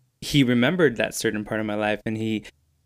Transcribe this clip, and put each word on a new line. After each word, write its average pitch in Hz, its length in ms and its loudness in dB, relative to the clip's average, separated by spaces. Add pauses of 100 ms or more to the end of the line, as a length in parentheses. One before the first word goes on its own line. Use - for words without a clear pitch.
(220)
he 143 220 4
remembered 123 540 2
that - 180 -2
certain 107 300 -4
part 110 160 -4
of 107 40 -4
my 104 100 -4
life, 107 300 -2
and 110 120 -4
he, 110 260 -4 (420)